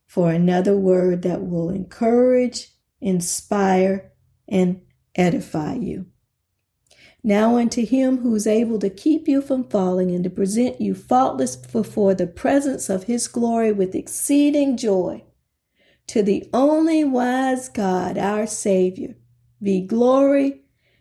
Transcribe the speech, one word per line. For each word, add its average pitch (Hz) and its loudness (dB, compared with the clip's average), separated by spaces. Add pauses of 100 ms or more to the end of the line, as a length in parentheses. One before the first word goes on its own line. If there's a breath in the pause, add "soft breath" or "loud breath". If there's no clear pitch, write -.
for 170 0
another 180 2
word 185 2
that 180 -4
will 170 -4
encourage, 240 0 (300)
inspire, 190 0 (360)
and 185 0 (340)
edify 156 -2
you. - -8 (1160 soft breath)
Now 220 2
unto 240 0
him 262 0
who 247 0
is 214 -2
able 226 0
to 196 -2
keep - -2
you 277 2
from 262 -2
falling 185 0
and 180 -2
to 180 -4
present 214 -2
you 202 -2
faultless 262 0
before 202 0
the 185 -2
presence 269 -2
of 190 -4
his 233 -2
glory 233 0
with 185 -2
exceeding 285 0
joy, 190 -2 (840)
to 226 -2
the 196 -2
only 311 2
wise 254 -2
God, 185 -2
our 214 -2
Savior, 185 -2 (460)
be 196 0
glory, 269 2 (400)